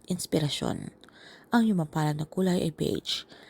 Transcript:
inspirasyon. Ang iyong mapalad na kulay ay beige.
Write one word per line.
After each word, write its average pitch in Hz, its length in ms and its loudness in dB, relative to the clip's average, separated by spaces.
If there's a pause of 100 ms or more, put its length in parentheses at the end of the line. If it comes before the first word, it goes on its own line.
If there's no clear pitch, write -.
inspirasyon. - 880 -2 (560)
Ang 240 160 4
iyong 196 160 4
mapalad 151 360 0
na 156 120 -6
kulay 185 320 2
ay 170 80 0
beige. - 560 -4 (240)